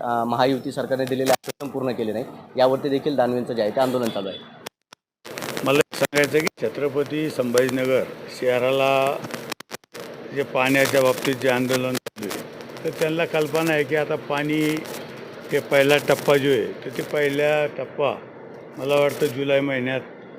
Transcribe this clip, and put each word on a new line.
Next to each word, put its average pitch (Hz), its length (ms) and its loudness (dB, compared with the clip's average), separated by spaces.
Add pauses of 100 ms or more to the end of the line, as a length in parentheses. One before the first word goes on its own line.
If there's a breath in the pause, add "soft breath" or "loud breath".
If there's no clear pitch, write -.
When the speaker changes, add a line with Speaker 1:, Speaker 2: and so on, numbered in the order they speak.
Speaker 1:
अ, 117 240 0
महायुती 127 480 2
सरकारने 131 320 -2
दिलेले 131 260 0
आश्वासन - 420 -2
पूर्ण 131 180 -2
केले 110 220 -2
नाही, 113 120 -4 (320 loud breath)
यावरती 131 320 4
देखील 139 280 0
दानवेंचं 123 360 0
जे 113 100 0
आहे 104 80 0
ते 113 100 0
आंदोलन 127 280 2
चालू 98 200 -4
आहे. - 340 -14 (1000)
Speaker 2:
मला 139 140 4
एक - 180 0
सांगायचं 143 420 2
आहे 156 80 2
की - 200 -4
छत्रपती 143 640 -2
संभाजीनगर 127 720 2 (380)
शहराला 135 760 2 (1160)
जे 139 80 0
पाण्याच्या 135 600 2
बाबतीत 131 320 2
जे 127 140 -2
आंदोलन 127 440 2
चालू 113 360 -8
आहे, - 100 -6 (460)
तर 160 60 -4 (100)
त्यांना 160 240 0
कल्पना 160 480 0
आहे 147 120 2
की 139 120 -2
आता 151 180 0
पाणी, 147 460 -2 (920)
हे - 80 2
पहिला 143 360 6
टप्पा 143 400 4
जो 139 140 4
आहे, 113 140 4
तर 95 320 -8
ते 156 60 -4
पहिला 147 640 0
टप्पा 131 480 -2 (640)
मला 135 160 0
वाटतं 143 320 4
जुलै 139 340 2
महिन्यात 131 400 0 (380)